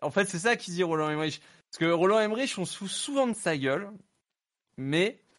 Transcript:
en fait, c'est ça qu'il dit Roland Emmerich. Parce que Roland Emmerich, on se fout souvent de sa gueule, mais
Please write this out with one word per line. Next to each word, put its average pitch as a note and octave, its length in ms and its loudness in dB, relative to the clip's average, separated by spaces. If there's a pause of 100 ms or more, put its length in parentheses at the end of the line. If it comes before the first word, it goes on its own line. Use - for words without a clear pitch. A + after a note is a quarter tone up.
en D3 100 -4
fait, G3 180 2
c'est F#3 100 -6
ça F3 180 2
qu'il F3 180 -10
dit F3 80 0
Roland D#3 280 2
Emmerich. D3+ 300 -2 (300)
Parce - 80 -18
que E3 140 4
Roland F#3 280 6
Emmerich, A3 380 0
on F#3 60 -2
se - 120 -8
fout G3 120 -8
souvent C#4 380 0
de A#3 80 0
sa E3 220 -2
gueule, C#3+ 340 -2 (840)
mais D#3 460 0 (160)